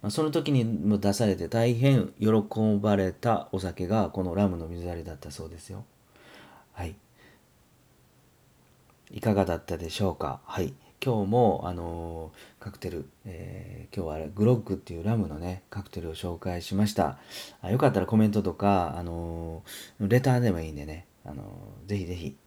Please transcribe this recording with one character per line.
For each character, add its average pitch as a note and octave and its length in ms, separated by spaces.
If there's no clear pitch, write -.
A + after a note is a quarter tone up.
ま G#2+ 60
あ、 G#2 40
そ D#3 120
の D#3 80
時 D3+ 200
に B2+ 120
も G#2 340
出 G2+ 160
さ A2+ 120
れ G2 100
て E2 120
大 A#2 280
変 B2+ 440
喜 G#2+ 100
ば G#2 160
れ F#2+ 160
た A2 400
お G2 80
酒 F2+ 280
が G2+ 220
こ F#2+ 140
の F2 120
ラ G2+ 120
ム F2+ 100
の D#2+ 100
水 F2 180
割 F2 140
り D#2+ 60
だ D2 80
っ D2 40
た D2 140
そ E2 140
う D#2+ 40
で E2 80
す - 120
よ。 F#2+ 160
は F#2 120
い。 E2 100
い - 100
か A2 120
が G2 120
だ F2 100
っ - 100
た E2+ 120
で E2 120
し - 120
ょ G2 100
う - 40
か。 C2+ 300
は - 160
い。 C#2+ 120
今 A2 220
日 F#2+ 60
も、 A#2 320
あ F2+ 100
の E2+ 580
ー、 - 40
カ G2+ 80
ク - 80
テ F#2 100
ル、 D#2 200
え F2+ 680
ー、 - 40
今 F#2 100
日 D#2 160
は D#2 60
グ G2 180
ロ B2 80
ッ - 40
グ G#2+ 160
っ F#2 40
て - 160
い E2+ 60
う E2 40
ラ A2 120
ム G2+ 120
の D2+ 100
ね、 F2+ 320
カ G2 140
ク - 60
テ F2+ 120
ル E2+ 80
を E2 60
紹 E2+ 240
介 F2 220
し F#2+ 140
ま G#2 120
し G#2 60
た。 D#2+ 260
あ、 F2+ 80
よ A2+ 80
か C#3+ 100
っ - 40
た G2+ 80
ら F2+ 60
コ A2 120
メ A2 100
ン G#2 40
ト G#2 100
と F#2 120
か、 F2+ 440
あ F2 60
の E2 600
ー、 G#2 60
レ A#2+ 140
タ C3 140
ー B2 40
で A#2+ 120
も E2+ 80
い D#2+ 100
い - 20
ん D2+ 40
で D2 100
ね、 E2 200
あ D2+ 100
の C2 100
ー、 G2 40
ぜ G2+ 80
ひ F#2 80
ぜ F2+ 100
ひ E2 200